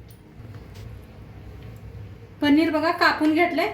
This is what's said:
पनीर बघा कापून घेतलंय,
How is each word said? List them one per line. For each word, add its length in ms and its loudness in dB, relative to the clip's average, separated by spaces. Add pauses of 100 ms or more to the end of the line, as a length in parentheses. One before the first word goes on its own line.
(2500)
पनीर 280 6
बघा 220 2
कापून 420 4
घेतलंय, 400 2